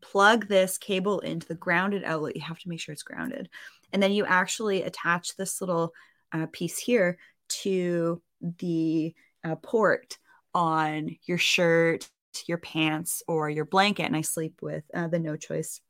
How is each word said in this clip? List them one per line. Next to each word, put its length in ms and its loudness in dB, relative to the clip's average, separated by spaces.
plug 460 6
this 320 4
cable 400 0
into 280 -6
the 60 -8
grounded 500 0
outlet. 320 -4
You 60 -8
have 180 -10
to 100 -12
make 100 -6
sure 140 -10
it's 100 -14
grounded. 460 -8
And 80 2
then 120 4
you 120 2
actually 560 0
attach 540 -4
this 260 -6
little, 320 0
uh, 200 -2
piece 280 -6
here 400 2
to 760 0
the, 560 0
uh, 120 -4
port 640 0
on 720 0
your 160 -2
shirt, 680 4
your 140 -4
pants, 680 -2
or 220 0
your 160 -2
blanket. 380 2
And 120 0
I 60 0
sleep 400 -6
with, 220 -6
uh, 140 -2
the 100 0
No 180 -2
Choice 540 -8